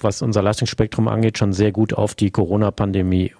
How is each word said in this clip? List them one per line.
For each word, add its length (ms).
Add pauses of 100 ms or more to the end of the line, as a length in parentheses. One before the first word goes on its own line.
was 180
unser 200
Leistungsspektrum 680
angeht, 280
schon 140
sehr 220
gut 200
auf 220
die 160
Corona-Pandemie 1080